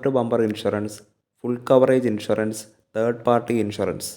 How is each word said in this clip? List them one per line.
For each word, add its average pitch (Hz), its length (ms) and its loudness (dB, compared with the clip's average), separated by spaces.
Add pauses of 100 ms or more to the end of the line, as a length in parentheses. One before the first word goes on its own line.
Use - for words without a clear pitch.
ടു 143 60 0
ബമ്പർ 120 320 0
ഇൻഷുറൻസ്, 104 560 -2 (440)
ഫുൾ 123 140 -4 (140)
കവറേജ് 131 380 6
ഇൻഷുറൻസ്, 107 560 -2 (320)
തേർഡ് 120 320 -2
പാർട്ടി 120 260 2
ഇൻഷുറൻസ്. 104 640 -2